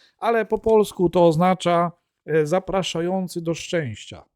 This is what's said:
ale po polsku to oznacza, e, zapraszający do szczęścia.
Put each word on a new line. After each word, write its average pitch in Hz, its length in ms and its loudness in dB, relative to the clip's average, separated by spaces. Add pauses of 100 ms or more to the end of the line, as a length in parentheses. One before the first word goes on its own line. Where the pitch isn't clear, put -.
(180)
ale 220 280 0
po 214 120 -2
polsku 208 520 2
to 175 160 4
oznacza, 175 680 2 (340)
e, 151 200 0
zapraszający 180 960 -4
do 165 120 -4
szczęścia. 131 680 -8 (120)